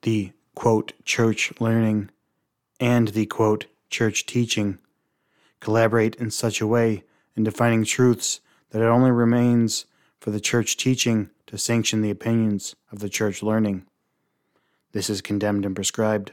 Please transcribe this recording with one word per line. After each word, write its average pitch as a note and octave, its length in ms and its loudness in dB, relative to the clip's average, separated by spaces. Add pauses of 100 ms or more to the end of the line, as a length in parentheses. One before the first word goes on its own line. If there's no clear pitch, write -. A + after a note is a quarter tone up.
the, G#2+ 300 -2 (240)
quote, A2 380 0 (100)
church - 560 0
learning A2 500 0 (720)
and A#2+ 280 2
the, G#2+ 180 -2
quote, G#2+ 400 0 (220)
church - 380 -2
teaching G#2+ 520 -2 (840)
collaborate A2 560 2
in A#2 160 -6
such - 280 -4
a A2+ 60 -2
way A2+ 380 0 (320)
in A2 80 0
defining A2+ 400 2
truths A#2+ 560 0 (300)
that A2 120 -2
it A2+ 40 2
only B2 260 4
remains A#2+ 720 2 (340)
for - 140 -6
the G#2 80 -4
church - 360 0
teaching A#2+ 540 0 (160)
to G#2 120 -14
sanction A2+ 420 0
the G#2+ 100 0
opinions G#2+ 640 -2 (160)
of G2+ 100 -14
the G2+ 80 -8
church G2+ 340 -4
learning. G#2 420 0 (1080)
This G2+ 180 -4
is G2 100 -4
condemned G#2 460 -2
and F#2+ 100 -4
prescribed. G#2+ 560 -2